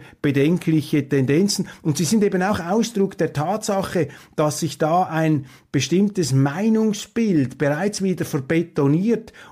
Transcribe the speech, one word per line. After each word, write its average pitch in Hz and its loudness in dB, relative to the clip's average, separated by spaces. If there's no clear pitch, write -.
bedenkliche 151 0
Tendenzen. 143 2
Und 151 -2
sie 175 0
sind 208 2
eben 190 0
auch 196 0
Ausdruck 196 0
der 170 0
Tatsache, 180 -2
dass 151 0
sich 156 -6
da 165 2
ein 156 0
bestimmtes 175 0
Meinungsbild 202 0
bereits 160 -2
wieder 185 -2
verbetoniert 165 0